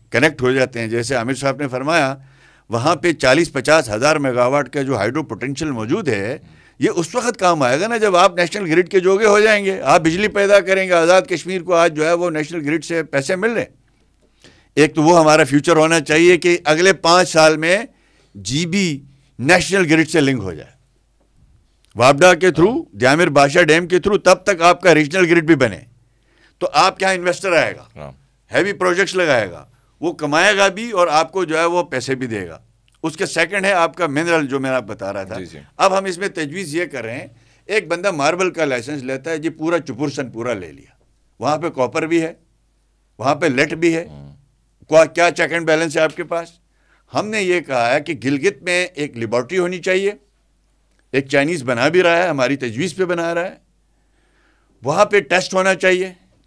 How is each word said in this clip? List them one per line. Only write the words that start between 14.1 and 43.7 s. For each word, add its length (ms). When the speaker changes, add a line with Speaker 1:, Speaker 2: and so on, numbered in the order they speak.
Speaker 1:
एक 180
तो 60
वो 120
हमारा 320
फ्यूचर 320
होना 220
चाहिए 380
कि 180
अगले 260
पाँच 340
साल 300
में 300
जीबी 640
नेशनल 440
ग्रिड 240
से 140
लिंक 200
हो 140
जाए, 180
वापडा 380
के 160
through, 220
Speaker 2:
हाँ। 140
Speaker 1:
द्यामिर 340
बादशाह 340
डैम 240
के 120
through, 260
तब 220
तक 140
आपका 300
रीजनल 340
ग्रिड 200
भी 100
बने, 300
तो 60
आपके 380
यहाँ 100
इन्वेस्टर 380
आएगा, 440
Speaker 2:
हाँ। 140
Speaker 1:
हैवी 220
प्रोजेक्ट्स 420
लगाएगा, 520
वो 120
कमाएगा 560
भी 220
और 180
आपको 360
जो 120
है 100
वो 160
पैसे 320
भी 120
देगा। 340
उसके 220
सेकंड 400
है 80
आपका 340
मिनरल, 400
जो 120
मैं 100
आप 140
बता 280
रहा 140
था। 140
Speaker 2:
जी, 60
जी। 140
Speaker 1:
अब 140
हम 140
इसमें 260
तजवीज़ 440
ये 80
कर 180
रहे 120
हैं, 200
एक 200
बंदा 220
मार्बल 380
का 160
लाइसेंस 380
लेता 280
है 80
जी, 100
पूरा 300
चुपुरसन 440
पूरा 300
ले 180
लिया, 260
वहाँ 180
पे 120
कॉपर 380
भी 120
है, 180
वहाँ 160
पे 140
लेट 240